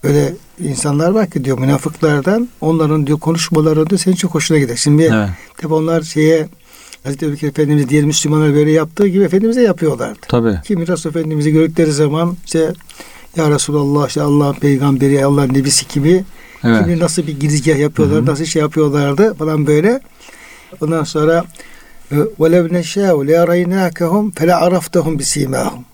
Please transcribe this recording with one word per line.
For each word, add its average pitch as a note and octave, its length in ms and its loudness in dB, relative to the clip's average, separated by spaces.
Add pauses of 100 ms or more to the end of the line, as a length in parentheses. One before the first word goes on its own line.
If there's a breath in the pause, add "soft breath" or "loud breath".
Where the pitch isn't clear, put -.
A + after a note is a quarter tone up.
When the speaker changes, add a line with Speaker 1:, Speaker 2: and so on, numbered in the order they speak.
Speaker 1:
Öyle C#3+ 300 2 (260)
insanlar D3 520 -2
var G#3 180 0
ki C3 160 -4
diyor, C3 140 -2
münafıklardan, D3+ 880 0 (140)
onların D#3 460 0
diyor D3+ 120 0
konuşmaları D#3+ 680 0
diyor G3 100 0
senin F#3 160 0
çok F3+ 180 -4
hoşuna D#3 240 0
gider. B2 180 0
Şimdi D3+ 380 2
Speaker 2:
Evet. G#2+ 160 0 (280 loud breath)
Speaker 1:
tabi D#3+ 160 -6
onlar D#3+ 280 0
şeye, D#3 460 0 (560 loud breath)
Hazreti C#3 220 -6
Ebu D3 80 -4
Bekir D3 140 -6
Efendimiz D3 420 0
diğer D3 160 2
Müslümanlar D3+ 480 2
böyle D3+ 180 4
yaptığı D#3+ 360 2
gibi F#3+ 160 2
Efendimiz'e A3 380 2
yapıyorlardı. D3+ 680 -2
Speaker 2:
Tabii. A2+ 360 0
Speaker 1:
Kimi E3+ 240 -4
Resul E3+ 220 -4
Efendimiz'i D#3 420 -2
gördükleri D#3+ 400 2
zaman D#3 540 -2
işte, D#3+ 280 -2 (600 loud breath)
"Ya D#3 140 0
Resulallah, D3 580 0
işte - 140 -4
Allah'ın D3 320 2
peygamberi, C#3 720 0
Allah'ın C#3 280 2
nebisi" C#3 400 -2
gibi E3+ 300 2 (400 loud breath)
Speaker 2:
Evet. A#2 200 2
Speaker 1:
kimi E3+ 160 0
nasıl D#3+ 280 -2
bir D3 120 -8
girizgah D3 400 0
yapıyorlar, D3 380 0
Speaker 2:
Hı - 40 0
hı. B2 40 0
Speaker 1:
nasıl D3+ 200 -2
şey D#3+ 160 -2
yapıyorlardı D3 720 0
falan D#3 340 -2
böyle. F3 320 2 (840 loud breath)
Ondan D#3 220 -2
sonra, D#3+ 420 0 (680 loud breath)
e, C#3+ 40 -4 (240)
"Ve D#3+ 120 4
lev E3+ 220 2
neşâ'u F3 540 0
le E3 120 4
araynâkehum F3 920 0
fe - 160 -2
le F3 80 4
araftehum E3 640 0
bi C3+ 60 -6
simâhum. C3 540 -4 (140)